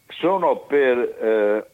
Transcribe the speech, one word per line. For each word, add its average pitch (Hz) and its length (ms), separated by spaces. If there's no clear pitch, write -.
sono 170 480
per, 135 400
eh, 110 760